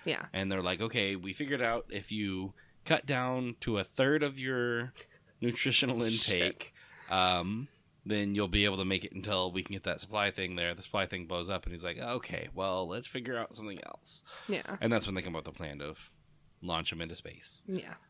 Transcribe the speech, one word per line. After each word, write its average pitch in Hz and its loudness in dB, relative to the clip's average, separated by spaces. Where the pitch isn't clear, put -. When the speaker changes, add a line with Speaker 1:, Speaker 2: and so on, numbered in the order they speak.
Speaker 1:
Yeah. - -2
Speaker 2:
And 95 0
they're 95 0
like, 90 0
Okay, 104 2
we 95 -4
figured 139 -2
out 117 2
if 101 -6
you 98 0
cut - 4
down 127 0
to 107 2
a 92 2
third 143 4
of 135 0
your 123 0
nutritional 120 4
Speaker 1:
<laughs> 117 2
Shit. 113 4
Speaker 2:
intake, 92 2
um, 92 4
then 101 2
you'll 101 4
be 101 6
able 98 4
to 95 0
make 95 2
it - -8
until 92 0
we 90 0
can 101 -8
get 95 -6
that 85 0
supply 101 2
thing 90 -2
there. 87 0
The 95 -10
supply 98 0
thing 87 -6
blows 87 -2
up, 92 -2
and 87 -4
he's 85 -8
like, 87 -4
"Okay, 120 -4
well, 92 0
let's 110 -6
figure 123 -6
out - -6
something 104 -8
else." - -10
Speaker 1:
Yeah. 196 0
Speaker 2:
And 117 4
that's 107 4
when 98 -2
they 90 0
come 85 -4
up 78 -4
with 80 -10
the - -16
plan 73 -8
of 76 -10
launch 85 -2
him 82 -6
into 82 -6
space. - -10
Speaker 1:
Yeah. 185 -6